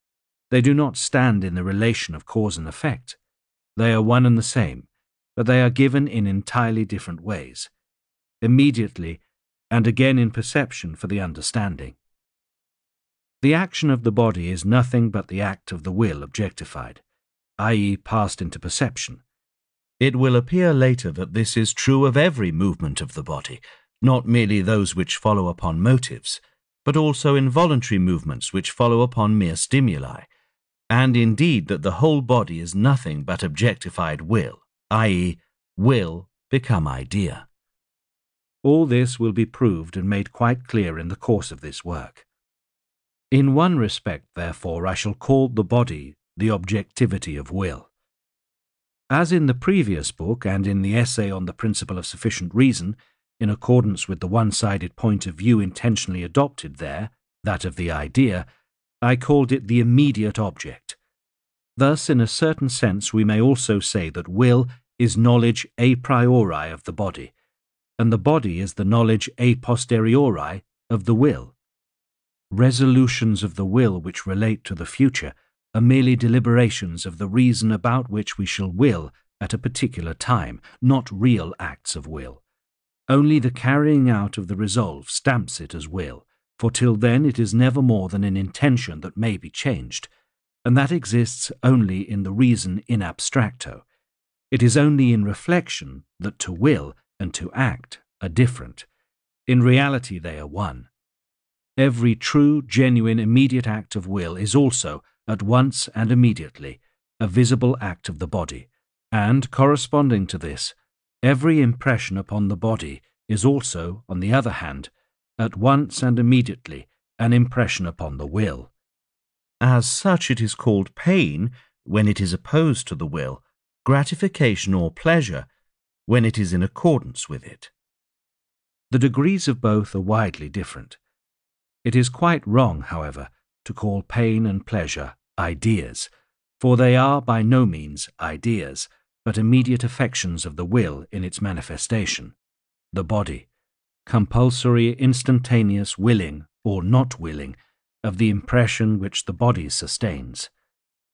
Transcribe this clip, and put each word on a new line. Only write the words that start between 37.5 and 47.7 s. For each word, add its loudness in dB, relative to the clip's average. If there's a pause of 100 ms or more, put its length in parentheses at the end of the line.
All 4
this 0
will 0
be 0
proved -2
and -2
made -4
quite -2
clear -2
in -8
the -8
course -2
of -16
this -14
work. -12 (1080)
In 4
one 2
respect, -4 (100)
therefore, -8
I -4
shall -4
call 0
the -2
body -2 (200)
the -2
objectivity -4
of -12
will. -6 (1200)